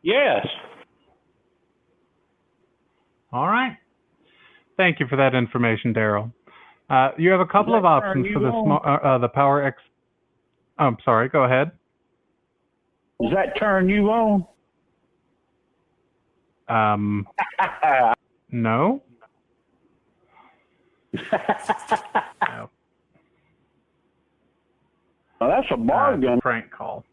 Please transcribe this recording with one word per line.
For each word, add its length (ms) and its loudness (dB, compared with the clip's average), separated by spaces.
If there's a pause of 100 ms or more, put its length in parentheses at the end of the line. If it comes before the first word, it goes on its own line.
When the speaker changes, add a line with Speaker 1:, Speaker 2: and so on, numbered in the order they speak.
Speaker 1:
Yes. 440 0 (3000)
Speaker 2:
All 120 -2
right. 300 0 (1000)
Thank 200 0
you 100 -2
for 80 -2
that 180 4
information, 580 0
Daryl. 400 -2 (560)
Uh, 300 2
you 120 2
have 100 4
a 40 2
couple 300 2
Speaker 1:
Does 60 4
Speaker 2:
of 20 -2
Speaker 1:
that 60 4
Speaker 2:
options 360 2
Speaker 1:
turn 80 -6
Speaker 2:
for 80 -2
Speaker 1:
you 60 0
Speaker 2:
the 40 0
Speaker 1:
on? 140 -2
Speaker 2:
small, 180 2
uh, 240 0
uh, 120 2
the 100 0
Power 340 2
X. 140 -4 (1040)
Oh, 80 2
I'm 180 0
sorry. 240 2
Go 160 2
ahead. 260 2 (1500)
Speaker 1:
Does 140 0
that 240 -2
turn 320 2
you 200 2
on? 360 0 (2250)
Speaker 2:
Um, 580 -2 (540)
Speaker 1:
<laughs> 680 0
Speaker 2:
no. 520 0 (2000)
Speaker 1:
<laughs> 100 -10 (1300)
Speaker 2:
No. 220 -12 (2750)
Speaker 1:
Well, 120 0
that's 200 -2
a 40 -2
Speaker 2:
Uh, 20 -4
Speaker 1:
bargain. 640 0
Speaker 2:
prank 300 -4
call. 420 -14